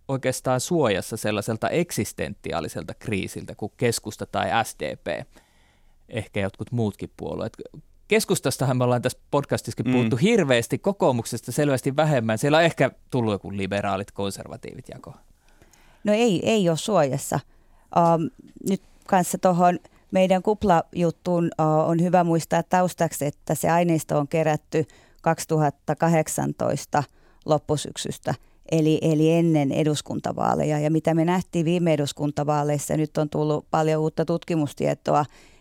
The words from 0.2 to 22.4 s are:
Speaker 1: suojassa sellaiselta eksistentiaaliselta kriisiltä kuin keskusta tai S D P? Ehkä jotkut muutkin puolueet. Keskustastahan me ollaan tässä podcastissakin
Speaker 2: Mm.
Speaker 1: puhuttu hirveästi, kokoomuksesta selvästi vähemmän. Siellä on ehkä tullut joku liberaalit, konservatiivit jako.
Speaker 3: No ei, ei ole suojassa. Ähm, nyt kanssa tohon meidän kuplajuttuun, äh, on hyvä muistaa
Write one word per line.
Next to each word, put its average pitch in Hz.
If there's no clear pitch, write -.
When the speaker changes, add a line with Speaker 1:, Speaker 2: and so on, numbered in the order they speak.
Speaker 1:
suojassa 117
sellaiselta 107
eksistentiaaliselta 85
kriisiltä -
kuin -
keskusta 110
tai 98
S -
D 67
P? -
Ehkä -
jotkut 95
muutkin 110
puolueet. 85
Keskustastahan 147
me 127
ollaan 123
tässä 123
podcastissakin 127
Speaker 2:
Mm. 127
Speaker 1:
puhuttu 117
hirveästi, 139
kokoomuksesta 131
selvästi 139
vähemmän. 131
Siellä 143
on 165
ehkä 156
tullut 117
joku 95
liberaalit, 98
konservatiivit -
jako. -
Speaker 3:
No 208
ei, 220
ei 208
ole 160
suojassa. 147
Ähm, 170
nyt 190
kanssa 180
tohon 180
meidän 185
kuplajuttuun, 175
äh, 160
on 165
hyvä 180
muistaa 165